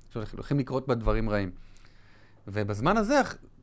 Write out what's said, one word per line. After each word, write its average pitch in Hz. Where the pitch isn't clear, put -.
שהולכים 117
לקרות 131
בה 127
דברים 110
רעים. 101
ובזמן 107
הזה 226
הח-, -